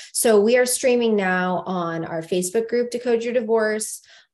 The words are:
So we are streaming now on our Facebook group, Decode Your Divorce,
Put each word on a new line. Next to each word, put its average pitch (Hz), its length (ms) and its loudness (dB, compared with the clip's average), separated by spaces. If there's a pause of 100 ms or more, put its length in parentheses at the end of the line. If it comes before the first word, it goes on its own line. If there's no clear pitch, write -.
(140)
So 220 260 4
we 220 160 4
are 254 100 4
streaming 240 520 2
now 185 480 0
on 170 400 -4
our 165 160 -6
Facebook 180 480 -2
group, 240 220 -2
Decode 240 300 -2
Your 233 120 -4
Divorce, 214 680 -2 (320)